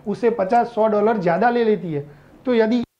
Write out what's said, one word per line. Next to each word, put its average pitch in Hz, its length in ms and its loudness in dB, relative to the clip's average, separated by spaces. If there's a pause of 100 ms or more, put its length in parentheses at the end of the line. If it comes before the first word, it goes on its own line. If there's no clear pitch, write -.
उससे 220 240 -2
पचास 233 440 0
सौ 214 140 2
dollar 208 300 2
ज़्यादा 175 320 0
ले 240 140 0
लेती 185 280 -2
है। 143 140 -6 (400)
तो 247 80 0
यदि 226 280 2 (180)